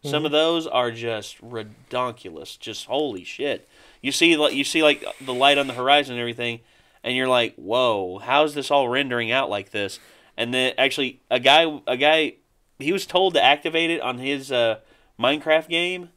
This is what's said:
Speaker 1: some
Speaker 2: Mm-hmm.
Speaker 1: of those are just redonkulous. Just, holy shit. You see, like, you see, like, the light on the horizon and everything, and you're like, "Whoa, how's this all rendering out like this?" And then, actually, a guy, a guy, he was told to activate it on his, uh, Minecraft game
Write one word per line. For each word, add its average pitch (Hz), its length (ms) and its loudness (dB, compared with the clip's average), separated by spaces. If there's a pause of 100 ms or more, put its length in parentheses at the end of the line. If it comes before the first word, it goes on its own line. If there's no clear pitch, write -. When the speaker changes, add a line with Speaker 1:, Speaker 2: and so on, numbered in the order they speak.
Speaker 1:
some 143 100 -6
Speaker 2:
Mm-hmm. 151 140 0
Speaker 1:
of 143 60 -2
those 160 340 2
are 123 240 0
just 113 520 -8
redonkulous. 113 1160 -10
Just, - 280 -12
holy 120 380 -4
shit. 131 440 -6 (340)
You 135 100 -4
see, 165 240 4
like, 151 180 2
you 139 100 -2
see, 160 180 0
like, 147 220 4 (160)
the 131 140 -8
light 139 240 4
on 139 80 -2
the 131 80 -8
horizon 131 400 2
and 120 60 -6
everything, 120 400 -6 (420)
and 127 140 -4
you're 131 120 0
like, 120 280 2
"Whoa, 98 640 0
how's 143 360 2
this 139 160 -6
all 139 180 4
rendering 123 420 -2
out 127 200 0
like 101 200 -6
this?" 101 280 -4 (380)
And 120 160 -4
then, 127 240 0
actually, 135 440 0 (100)
a 127 100 2
guy, 147 460 4
a 123 100 -2
guy, 151 380 2 (440)
he 147 140 -2
was 190 140 -4
told 180 280 0
to 143 80 4
activate 160 480 2
it 165 100 -2
on 123 180 -6
his, 135 340 -6
uh, 117 280 0 (380)
Minecraft 156 500 2
game 175 480 -4